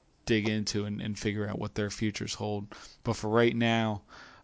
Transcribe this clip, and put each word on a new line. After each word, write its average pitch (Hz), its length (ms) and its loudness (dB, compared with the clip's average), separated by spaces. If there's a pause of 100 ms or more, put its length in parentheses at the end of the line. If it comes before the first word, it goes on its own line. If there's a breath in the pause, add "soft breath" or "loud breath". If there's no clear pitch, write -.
(260)
dig 110 220 4
into 107 360 0
and, 104 160 -4
and 104 180 -6
figure 104 300 -2
out 101 100 -4
what 107 160 -6
their 104 140 0
futures - 460 -4
hold. 104 320 -4 (360 loud breath)
But 117 140 -2
for 107 120 -4
right 117 280 6
now, 113 460 2 (420 soft breath)